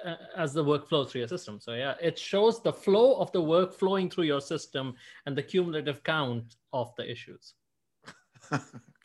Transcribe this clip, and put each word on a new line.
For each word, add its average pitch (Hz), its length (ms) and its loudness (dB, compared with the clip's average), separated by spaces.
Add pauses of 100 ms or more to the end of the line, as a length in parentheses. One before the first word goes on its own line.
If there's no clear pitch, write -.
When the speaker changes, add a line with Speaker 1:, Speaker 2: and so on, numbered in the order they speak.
Speaker 1:
uh, 170 80 -8 (200)
as 160 180 -2
the 156 100 0
work 147 260 0
flows 143 200 0
through 131 100 -6
your 117 100 -4
system. 107 320 -10
So 120 100 -12
yeah, 127 300 -4
it 165 180 -2
shows 220 420 2
the 156 120 0
flow 233 480 6
of 170 100 -2
the 185 100 0
work 175 320 4
flowing 190 360 0
through 175 160 -2
your 143 160 0
system 135 520 -6 (320)
and 139 120 -4
the 143 60 -4
cumulative 156 600 -2
count 123 540 -2 (160)
of 123 240 -4
the 120 120 -8
issues. - 440 -16 (960)
Speaker 2:
<laughs> 143 80 -2 (460)